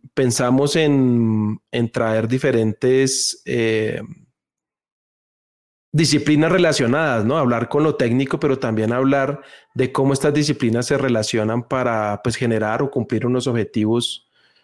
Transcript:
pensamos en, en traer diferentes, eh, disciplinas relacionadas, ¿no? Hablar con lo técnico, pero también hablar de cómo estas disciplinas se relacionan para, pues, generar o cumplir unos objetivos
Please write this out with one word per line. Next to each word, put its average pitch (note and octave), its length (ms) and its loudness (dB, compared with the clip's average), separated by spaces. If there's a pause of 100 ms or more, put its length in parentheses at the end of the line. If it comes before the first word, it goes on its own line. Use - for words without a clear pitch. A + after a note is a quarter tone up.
(140)
pensamos C3 640 2
en, A#2+ 840 2 (120)
en A#2+ 180 -2
traer A2 380 0
diferentes, B2+ 1160 0
eh, A2+ 540 -2 (1900)
disciplinas D3 600 2
relacionadas, C#3+ 720 2
¿no? C3 120 0
Hablar A#2+ 320 0
con D3 140 0
lo D3+ 140 2
técnico, C3 420 0
pero C3 220 0
también A2 320 -2
hablar C3+ 480 0 (340)
de B2+ 160 -2
cómo C#3 220 0
estas D3 200 0
disciplinas C3 540 0
se C#3+ 120 0
relacionan A2+ 680 -2
para, A2 560 -2
pues, A#2+ 140 -4
generar A2+ 460 -2
o C3+ 100 -4
cumplir A#2 340 -4
unos B2 220 -2
objetivos A2+ 800 -2 (360)